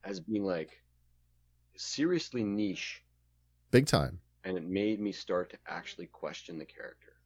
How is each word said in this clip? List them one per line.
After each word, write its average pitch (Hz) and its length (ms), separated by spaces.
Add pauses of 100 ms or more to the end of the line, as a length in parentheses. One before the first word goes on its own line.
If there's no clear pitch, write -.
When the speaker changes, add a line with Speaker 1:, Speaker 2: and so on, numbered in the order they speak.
Speaker 1:
as 98 160
being, 101 240
like, 85 380 (920)
seriously 151 680
niche. 101 580 (680)
Speaker 2:
Big 135 160
time. 80 340 (240)
Speaker 1:
And 95 120
it 82 80
made 101 360
me 104 120
start 90 380
to - 160
actually 87 400
question - 520
the 151 60
character. - 500 (120)